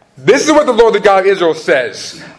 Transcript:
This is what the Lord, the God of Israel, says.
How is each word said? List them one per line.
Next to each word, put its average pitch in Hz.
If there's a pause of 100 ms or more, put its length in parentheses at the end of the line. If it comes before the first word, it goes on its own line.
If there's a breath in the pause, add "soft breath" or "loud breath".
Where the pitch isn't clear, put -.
(180)
This 180
is 311
what 294
the 254
Lord, 226
the 202
God 196
of 190
Israel, 175
says. 123 (160)